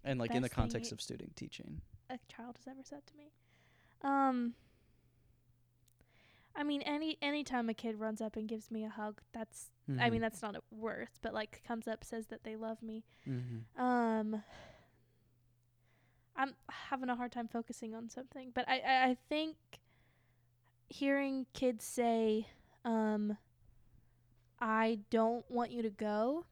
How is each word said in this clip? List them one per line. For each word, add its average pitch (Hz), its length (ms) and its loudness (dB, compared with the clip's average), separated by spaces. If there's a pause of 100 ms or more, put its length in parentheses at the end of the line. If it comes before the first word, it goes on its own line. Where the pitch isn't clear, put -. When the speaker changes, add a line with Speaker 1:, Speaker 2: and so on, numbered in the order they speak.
Speaker 1:
And, 135 140 0
like, 117 140 0
in 123 100 2
the 123 60 0
Speaker 2:
Best - 60 -6
thing 120 80 4
Speaker 1:
context 117 280 0
Speaker 2:
a 110 40 -6
Speaker 1:
of 107 60 -12
student - 360 -10
teaching. - 440 -10 (300)
Speaker 2:
a 254 80 -8 (100)
child 240 280 -14
has - 100 -20
ever 262 160 -14
said 285 240 -16
to - 100 -20
me? 294 140 -20 (720)
Um, 262 520 4 (2000)
I 294 80 2
mean, 285 180 2
any, 302 400 0
anytime 269 480 2
a 214 40 0
kid 220 240 -4
runs 220 220 -2
up 220 160 -4
and 220 120 -4
gives 220 220 -6
me 220 140 -4
a 220 40 -6
hug, 214 340 -8 (100)
that's, - 380 -10 (180)
I 143 40 0
Speaker 1:
Mm-hmm. 226 200 6
Speaker 2:
mean, 226 80 2
that's 226 220 0
not 202 140 -4
a - 40 -6 (100)
worth, 220 520 -6
but, 226 100 -2
like, 214 340 -6
comes 226 200 -4
up, 220 180 -4
says 226 220 -6
that - 180 -12
they 220 120 -8
love 226 260 -6
me. 220 220 -10 (240)
Speaker 1:
Mm-hmm. 123 540 -6
Speaker 2:
Um, 220 600 2 (2000)
I'm 269 120 0 (360)
having 262 180 -2
a 247 80 2
hard 240 160 -2
time 240 160 -4
focusing 226 460 -6
on 226 160 -10
something. 262 440 -12
But 247 140 0
I, 262 120 2
I, 262 300 6
I 247 60 4 (120)
think 311 280 0 (1300)
hearing 277 640 0
kids 247 320 0
say, 226 640 2 (360)
um, 214 520 2 (1200)
"I 226 400 4 (100)
don't 226 400 4
want 240 200 0
you 240 120 -2
to 220 80 2
go" 220 600 0